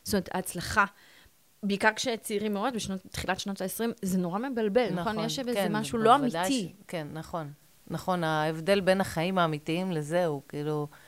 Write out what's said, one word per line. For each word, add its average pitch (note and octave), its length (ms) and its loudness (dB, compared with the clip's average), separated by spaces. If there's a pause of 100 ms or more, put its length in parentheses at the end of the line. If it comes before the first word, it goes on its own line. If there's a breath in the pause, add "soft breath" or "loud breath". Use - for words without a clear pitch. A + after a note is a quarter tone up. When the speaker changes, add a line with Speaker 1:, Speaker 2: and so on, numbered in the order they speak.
Speaker 1:
זאת - 100 -2
אומרת, F#3+ 180 0
ההצלחה, F#3 520 0 (760 soft breath)
בעיקר G3+ 340 4
כשצעירים G#3+ 580 -2
מאוד, F#3+ 200 -2
בשנות, F#3+ 260 -4 (100)
תחילת - 300 -4
שנות G3 200 -4
העשרים, A3 320 -2 (100)
זה F#3+ 160 2
נורא F3+ 200 0
מבלבל, A3+ 540 2
נכון? F3+ 200 -2
Speaker 2:
נכון, E3 120 -2
Speaker 1:
יש D#3+ 140 -4
איזה B3 160 -4
Speaker 2:
כן, G3 220 2
Speaker 1:
משהו A3 220 -2
לא A3+ 180 8
Speaker 2:
בוודאי B3 240 0
Speaker 1:
אמיתי. G3+ 400 -2
Speaker 2:
ש-, - 80 -20
כן, D#3+ 240 -6
נכון. D#3 400 -8 (380)
נכון, F3 340 -2
ההבדל D#3+ 560 2
בין F#3 200 4
החיים F#3 380 0
האמיתיים E3+ 540 0
לזה D#3+ 340 0
הוא, C#3+ 220 -2
כאילו... D3 400 -4 (200 loud breath)